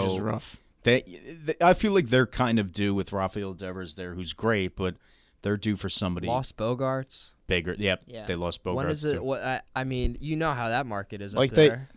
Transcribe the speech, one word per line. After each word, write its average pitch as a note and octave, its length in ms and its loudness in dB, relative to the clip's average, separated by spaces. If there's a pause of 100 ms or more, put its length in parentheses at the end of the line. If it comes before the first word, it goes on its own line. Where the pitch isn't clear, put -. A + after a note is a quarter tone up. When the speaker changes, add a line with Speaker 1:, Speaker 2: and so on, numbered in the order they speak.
Speaker 1:
which F#2+ 100 2
is F#2+ 80 -2
rough. A2+ 400 -6 (220)
Speaker 2:
they, B2 200 4 (420)
they, D3+ 160 -2
I E3+ 140 8
feel G#3 180 2
like F3 160 4
they're B2+ 180 6
kind A#2 320 2
of G2 140 0
due G2+ 220 2
with G2 180 -2
Rafael F#2+ 420 -4
Devers F2+ 400 -10
there, F2+ 200 -10
who's F2+ 200 -6
great, G#2 420 0
but F2+ 200 -2 (460)
they're G#2 140 0
due G#2 200 0
for G2 120 -6
somebody F2+ 380 -2
Speaker 3:
Lost B2 300 -2
Bogarts. C3 720 -4 (200)
Speaker 2:
bigger. F2 320 -2
Yep, F#2+ 280 0
Speaker 4:
Yeah. G#2+ 200 -14
Speaker 2:
they F#2+ 80 -4
lost E2+ 300 -4
Bogarts F#2 100 -2
Speaker 3:
When C3+ 140 -2
is D3+ 160 -4
it? D3+ 120 0
Speaker 2:
too. - 60 -6
Speaker 3:
What B2+ 220 -4
I, B2+ 160 -4 (160)
I C3 80 -2
mean, B2+ 360 -2
you D3+ 140 -4
know D#3 180 0
how A#2+ 180 -2
that C3 160 0
market G2+ 340 -6
is G2+ 140 -10
Speaker 1:
Like, B2+ 180 4
Speaker 3:
up A2 40 -6
Speaker 1:
they, D3+ 120 10
Speaker 3:
there. C3 280 -2